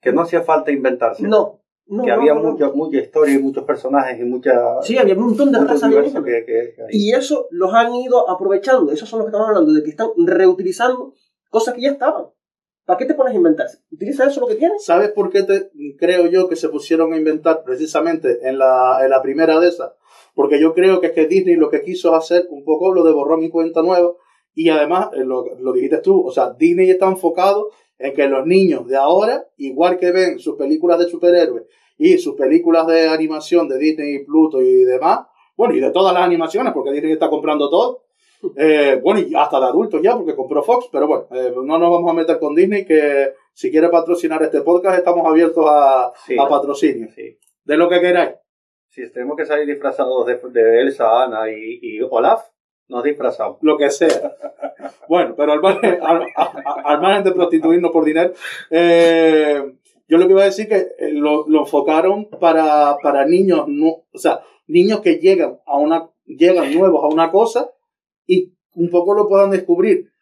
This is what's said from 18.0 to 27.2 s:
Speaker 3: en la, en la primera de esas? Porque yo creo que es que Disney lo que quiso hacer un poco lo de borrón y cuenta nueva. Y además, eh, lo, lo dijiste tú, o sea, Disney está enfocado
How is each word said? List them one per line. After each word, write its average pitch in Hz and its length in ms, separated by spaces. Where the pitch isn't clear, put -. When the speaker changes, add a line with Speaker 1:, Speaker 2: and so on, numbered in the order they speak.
Speaker 3:
en 135 100
la, 127 460
en 135 60
la 135 120
primera 156 380
de 175 80
esas? - 240
Porque 143 280
yo 160 120
creo 180 280
que 170 60
es 160 60
que 160 140
Disney 185 300
lo 156 120
que 147 120
quiso 170 340
hacer 175 340
un 139 140
poco 160 300
lo 175 100
de 160 80
borrón 151 320
y 165 60
cuenta 165 320
nueva. 175 320
Y 165 160
además, 156 440
eh, 131 120
lo, 127 180
lo 127 140
dijiste 135 240
tú, 185 280
o 131 60
sea, 123 260
Disney 175 320
está 185 180
enfocado 190 640